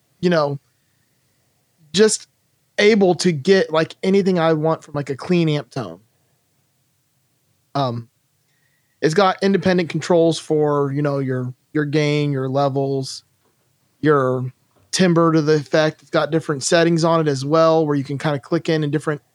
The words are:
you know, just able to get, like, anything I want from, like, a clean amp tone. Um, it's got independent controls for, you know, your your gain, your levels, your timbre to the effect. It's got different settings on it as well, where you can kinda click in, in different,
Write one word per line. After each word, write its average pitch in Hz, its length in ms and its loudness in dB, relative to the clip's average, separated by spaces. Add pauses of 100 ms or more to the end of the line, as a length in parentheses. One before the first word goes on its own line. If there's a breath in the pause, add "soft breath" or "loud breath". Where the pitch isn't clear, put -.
(200)
you 180 120 0
know, 143 280 -2 (1300)
just 214 340 2 (520)
able 202 360 4
to 180 160 0
get, 170 400 0
like, 160 300 -2
anything 190 380 2
I 165 140 2
want 156 300 -2
from, 147 120 -14
like, 143 160 -6
a 135 40 -6
clean 170 320 0
amp 147 220 -4
tone. 95 300 -12 (1800)
Um, 120 340 -6 (920)
it's 156 120 0
got 190 280 0
independent 185 480 0
controls 165 500 0
for, 147 520 -2
you 143 100 -4
know, 143 180 -2
your 127 340 -6 (200)
your 151 120 -2
gain, 147 460 0
your 135 180 -4
levels, 135 760 -2 (760)
your 131 500 0 (400)
timbre 170 420 2
to 160 80 4
the 147 140 2
effect. 156 460 0
It's - 100 -20
got 151 200 -2
different 151 320 -2
settings 170 400 2
on 165 180 4
it 156 80 -2
as 135 160 -4
well, 160 400 2
where 147 100 0
you 139 80 -2
can 139 140 -8
kinda 147 220 -4
click 165 300 -4
in, 156 140 0
in 147 80 -4
different, 147 300 -4 (140)